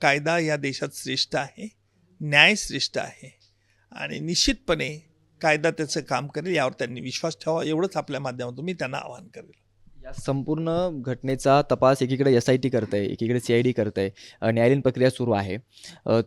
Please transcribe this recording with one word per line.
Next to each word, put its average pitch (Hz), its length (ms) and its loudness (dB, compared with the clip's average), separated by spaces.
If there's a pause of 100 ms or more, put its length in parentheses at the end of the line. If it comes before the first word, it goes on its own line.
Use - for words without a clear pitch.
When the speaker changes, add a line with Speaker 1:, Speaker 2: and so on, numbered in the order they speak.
Speaker 1:
कायदा 151 360 2
या 156 180 0
देशात 139 380 -4
श्रेष्ठ - 420 -4
आहे, 143 440 -8 (420)
न्याय 151 340 6
श्रेष्ठ - 420 -6
आहे - 400 -10 (540)
आणि 143 260 -10
निश्चितपणे 156 920 -2 (320)
कायदा 156 280 4
त्याचं 156 300 -4
काम 135 260 -4
करेल, 160 300 -4
यावर 131 160 0
त्यांनी 123 280 -8
विश्वास 143 360 -6
ठेवावा, 156 280 -2
एवढंच 165 320 -2
आपल्या 143 240 -4
माध्यमातून 127 440 -8
मी 185 80 -4
त्यांना 143 240 -6
आवाहन 131 320 -12
करेल. - 320 -20 (440)
Speaker 2:
या 135 80 -14
संपूर्ण 160 800 -2
घटनेचा 135 680 2
तपास 131 400 4
एकीकडे 131 320 4
एसआयटी 127 340 4
करतंय, 104 360 0
एकीकडे 113 360 -2
सीआयडी 123 320 4
करतंय, 101 380 0 (300)
अ, 110 100 2
न्यायालयीन 120 300 4
प्रक्रिया 127 300 2
सुरू 120 220 0
आहे. 101 260 0 (480)
अ, 113 200 4